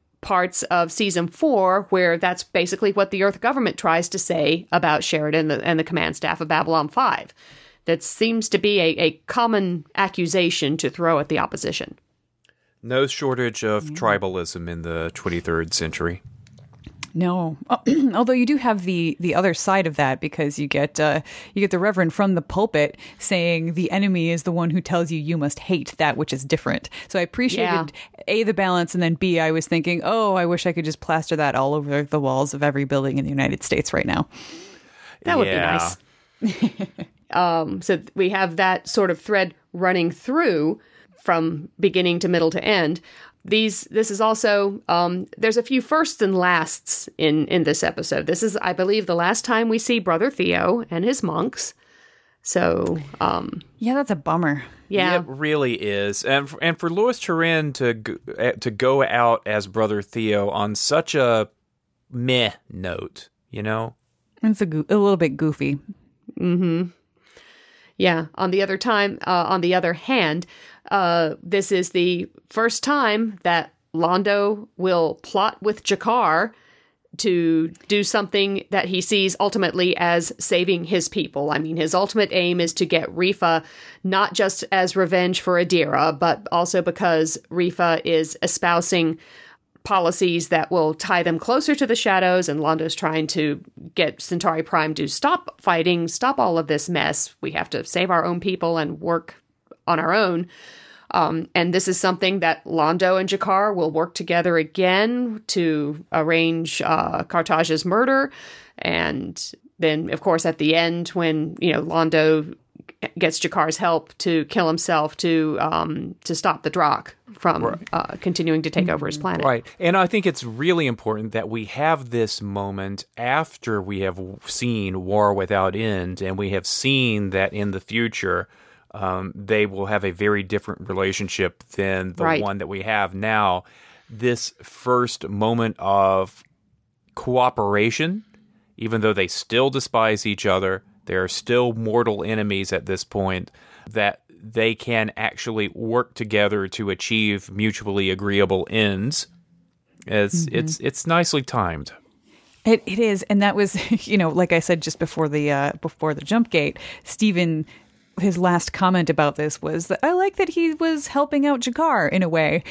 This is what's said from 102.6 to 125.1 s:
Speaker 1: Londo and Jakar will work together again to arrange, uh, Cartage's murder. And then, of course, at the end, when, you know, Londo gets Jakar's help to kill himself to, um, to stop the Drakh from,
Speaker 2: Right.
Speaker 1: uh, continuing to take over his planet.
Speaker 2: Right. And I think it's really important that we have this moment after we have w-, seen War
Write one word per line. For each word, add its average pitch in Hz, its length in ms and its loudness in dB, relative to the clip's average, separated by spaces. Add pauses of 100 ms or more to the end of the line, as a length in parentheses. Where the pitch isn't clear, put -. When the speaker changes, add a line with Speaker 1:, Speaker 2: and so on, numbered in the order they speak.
Speaker 1:
Londo 175 540 2
and 190 80 -2
Jakar 196 460 0
will 170 160 0
work 160 240 -2
together 170 440 0
again 214 920 0
to 156 640 0
arrange, 165 720 0
uh, - 400 0
Cartage's 165 600 0
murder. 262 480 2 (460)
And - 760 -4 (280)
then, 160 320 0
of - 100 -6
course, 165 240 2
at 165 140 -2
the 151 160 2
end, 170 340 0
when, 160 500 -2
you 165 140 2
know, - 80 0
Londo 160 720 2 (640)
gets 165 220 0
Jakar's 160 380 0
help 165 420 -2
to 165 260 0
kill 175 220 0
himself 160 500 0
to, 160 420 0
um, 156 540 -2 (120)
to 165 100 -4
stop 160 260 -2
the 185 80 -2
Drakh 147 380 0 (260)
from, 175 320 0
Speaker 2:
Right. 139 260 -6
Speaker 1:
uh, - 300 -4
continuing 165 400 0
to 160 80 -4
take 180 200 0
over 156 180 -2
his 151 100 -6
planet. 160 260 -4
Speaker 2:
Right. 123 220 0 (140)
And 180 180 2
I 185 80 4
think 190 220 0
it's 156 160 -2
really 147 420 0
important 110 460 -4
that 110 180 -4
we 113 160 -6
have 139 460 -2
this 113 280 0
moment 98 640 -6 (120)
after 120 640 -2
we 95 200 -6
have 95 160 -2
w-, 95 280 -12
seen 98 600 -4
War 101 280 4